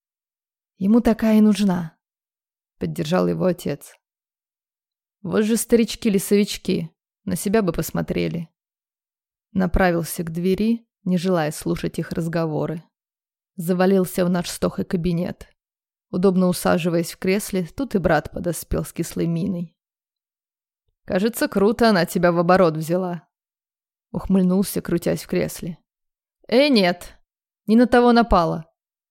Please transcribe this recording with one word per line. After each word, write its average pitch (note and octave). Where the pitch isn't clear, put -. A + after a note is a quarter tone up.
«Ему G#3
такая A3
и -
нужна», G3
поддержал E3
его F3
отец. E3
«Вот F#3+
же A3
старички-лесовички, G3+
на F#3+
себя G3+
бы E3+
посмотрели». E3+
Направился F3+
к E3
двери, F#3+
не F3+
желая E3
слушать E3+
их E3
разговоры. E3
Завалился F#3
в F3
наш F3
с -
Тохой F3+
кабинет. F3
Удобно F#3
усаживаясь F3
в -
кресле, F#3
тут B3
и G#3+
брат D#3
подоспел E3
с -
кислой E3+
миной. E3+
«Кажется, A3+
круто A3+
она F#3
тебя F3
в E3+
оборот F3
взяла», F3
ухмыльнулся, F#3
крутясь E3+
в -
кресле. E3+
«Э, C4+
нет, F#3+
не G#3
на A#3+
того A#3+
напала», F3